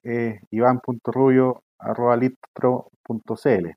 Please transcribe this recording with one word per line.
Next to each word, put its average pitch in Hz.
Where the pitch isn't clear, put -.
es 117
iván 123
punto 120
rubio 131
arroba 120
litpro 127
punto 113
c 131
l. 87